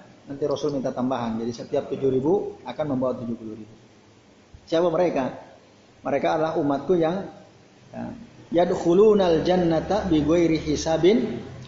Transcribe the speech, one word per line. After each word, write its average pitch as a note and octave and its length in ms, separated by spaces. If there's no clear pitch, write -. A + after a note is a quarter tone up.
nanti C#3 160
Rasul C#3+ 320
minta B2+ 160
tambahan. B2 480
Jadi, A#2 140
setiap C#3 340
tujuh C3+ 240
ribu D#3 560
akan C#3 240
membawa B2+ 300
tujuh A#2 160
puluh A2 180
ribu. G#2+ 180
Siapa E3+ 240
mereka? D#3 400
Mereka C#3 260
adalah D#3 200
umatku C#3+ 400
yang, E3+ 260
ya, A#2 160
yadkhulunal F3+ 960
jannata F3+ 640
bi D#3 100
ghairi D#3+ 400
hisabin D#3+ 800